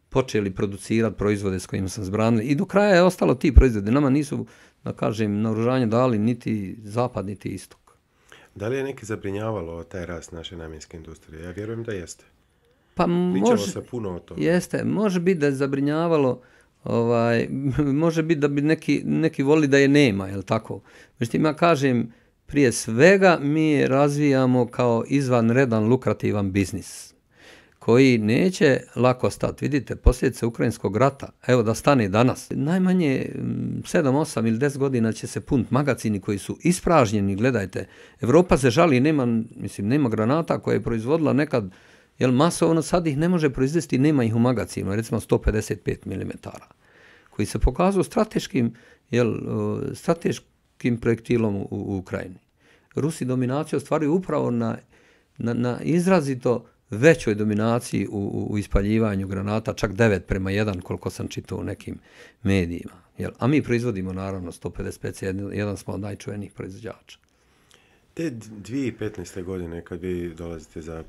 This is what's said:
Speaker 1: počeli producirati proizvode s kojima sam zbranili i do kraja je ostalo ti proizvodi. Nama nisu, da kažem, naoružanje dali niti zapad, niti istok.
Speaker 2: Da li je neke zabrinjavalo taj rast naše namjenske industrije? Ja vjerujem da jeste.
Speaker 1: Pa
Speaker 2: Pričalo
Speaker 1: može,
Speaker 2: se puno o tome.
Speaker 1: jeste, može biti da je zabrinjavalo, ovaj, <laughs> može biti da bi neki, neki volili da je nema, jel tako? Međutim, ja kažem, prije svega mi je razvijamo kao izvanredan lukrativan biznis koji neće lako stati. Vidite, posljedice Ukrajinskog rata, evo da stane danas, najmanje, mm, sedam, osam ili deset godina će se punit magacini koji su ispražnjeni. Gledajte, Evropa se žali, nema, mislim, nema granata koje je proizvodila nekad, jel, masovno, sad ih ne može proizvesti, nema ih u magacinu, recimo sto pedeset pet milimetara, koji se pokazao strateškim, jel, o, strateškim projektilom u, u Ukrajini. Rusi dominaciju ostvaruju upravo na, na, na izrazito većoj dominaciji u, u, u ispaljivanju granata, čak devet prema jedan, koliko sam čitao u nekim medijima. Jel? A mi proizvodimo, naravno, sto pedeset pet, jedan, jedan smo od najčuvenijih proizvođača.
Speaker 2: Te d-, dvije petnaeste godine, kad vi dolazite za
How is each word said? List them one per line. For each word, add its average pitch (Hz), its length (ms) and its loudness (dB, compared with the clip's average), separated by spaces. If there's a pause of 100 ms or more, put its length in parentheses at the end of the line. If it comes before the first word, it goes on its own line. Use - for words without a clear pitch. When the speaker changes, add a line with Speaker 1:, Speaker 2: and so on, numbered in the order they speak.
Speaker 1:
počeli 113 460 0
producirati 110 640 -2
proizvode 98 440 -2
s - 60 -12
kojima 98 220 -4
sam 104 160 -8
zbranili 110 400 2
i 139 100 -2
do 180 100 0
kraja 202 300 2
je 175 80 6
ostalo 180 320 2
ti 139 200 0
proizvodi. 110 360 6
Nama 139 200 2
nisu, 131 360 -2 (380)
da 113 80 -6
kažem, 107 480 -2
naoružanje 113 460 0
dali 120 320 2
niti 107 640 -4
zapad, 107 440 -4
niti 101 220 -10
istok. - 480 -14 (580)
Speaker 2:
Da 101 140 -6
li 131 80 -2
je 135 80 -4
neke 135 220 -10
zabrinjavalo 98 800 -6
taj 87 220 -10
rast 85 260 -12
naše 82 240 -14
namjenske 80 400 -16
industrije? 80 460 -18
Ja 87 80 -12
vjerujem 107 320 -10
da 113 100 -8
jeste. 87 320 -12 (720)
Speaker 1:
Pa 175 100 0
Speaker 2:
Pričalo 180 460 2
Speaker 1:
može, 202 200 2
Speaker 2:
se 107 140 -8
puno 104 320 -8
o - 20 -10
tome. 151 260 -8
Speaker 1:
jeste, 165 400 0
može 180 360 0
biti 175 200 2
da 143 60 2
je 143 60 2
zabrinjavalo, 139 880 0 (440)
ovaj, 117 640 2 (200)
<laughs> 143 360 2
može 165 180 2
biti 156 180 0
da 143 80 2
bi 143 140 0
neki, 151 420 0
neki 151 380 0
volili 151 240 4
da 139 120 6
je 139 100 6
nema, 113 400 4
jel 98 140 -6
tako? 107 380 -4 (380)
Međutim, 131 260 0
ja 151 100 0
kažem, 135 580 2 (340)
prije 139 260 4
svega 175 680 4
mi 156 280 2
je 135 180 4
razvijamo 131 800 4
kao 117 420 0
izvanredan 123 760 2
lukrativan 104 680 0
biznis - 640 -4 (640)
koji 123 400 6
neće 131 600 2 (160)
lako 120 340 2
stati. - 340 -4
Vidite, 131 320 -4
posljedice - 500 2
Ukrajinskog 113 500 -2
rata, 135 320 2 (180)
evo 123 160 4
da 107 120 2
stane 123 340 2
danas, 113 420 2
najmanje, 170 840 0
mm, 123 500 -6
sedam, 143 320 2
osam 151 300 -2
ili 113 120 0
deset 139 200 0
godina 123 340 0
će - 140 -10
se - 140 -8
punit 117 300 0
magacini 117 500 0
koji 101 180 -4
su - 240 -10
ispražnjeni. 110 720 2
Gledajte, 104 500 -2 (340)
Evropa 165 380 4
se 127 120 4
žali, 143 300 4
nema, 143 260 2 (300)
mislim, 101 320 -6
nema 135 200 2
granata 120 500 0
koje 120 160 -2
je 110 80 0
proizvodila 120 500 0
nekad, 123 380 0 (480)
jel, 127 140 2
masovno, 165 500 2
sad 170 240 0
ih 139 120 0
ne 165 100 2
može 156 220 2
proizvesti, 135 480 0
nema 139 260 4
ih 113 100 0
u 117 40 2
magacinu, 101 580 0
recimo 113 240 -4
sto - 180 0
pedeset - 460 -2
pet - 220 -6
milimetara, 98 600 -10 (640)
koji - 160 -2
se - 120 -6
pokazao 180 460 2
strateškim, 131 680 -2 (360)
jel, 117 240 2 (140)
o, 107 320 -4 (140)
strateškim - 1080 -4
projektilom 113 560 0
u, 98 140 -8
u 101 260 -6
Ukrajini. 92 480 -10 (500)
Rusi 139 300 -4
dominaciju 127 520 -2
ostvaruju 151 380 0
upravo 147 360 -2
na, 117 260 -2 (640)
na, 117 160 -4
na 120 280 -2
izrazito 143 840 0 (240)
većoj 127 440 4
dominaciji 107 720 0
u, - 120 -8
u, 101 320 -4
u 104 80 -2
ispaljivanju 101 680 0
granata, 101 480 -4
čak 104 180 -4
devet 101 340 2
prema 95 240 -2
jedan, 101 300 -2
koliko - 300 -8
sam 95 180 -10
čitao - 300 -10
u 95 60 -8
nekim 92 340 -10 (440)
medijima. 90 500 0 (260)
Jel? 92 200 -6
A 117 80 -2
mi 139 160 2
proizvodimo, 113 500 -4
naravno, 92 400 -8
sto - 180 -12
pedeset 95 320 -10
pet, 101 200 -10
jedan, 98 300 -6
jedan 101 240 -4
smo 98 180 -10
od 95 60 -8
najčuvenijih 101 520 -12
proizvođača. - 680 -16 (960)
Speaker 2:
Te 165 160 -6
d-, 113 200 -12
dvije 110 480 -6
petnaeste 98 440 -10
godine, 85 420 -8
kad 87 160 -12
vi 87 340 -6
dolazite 82 480 -12
za 80 260 -12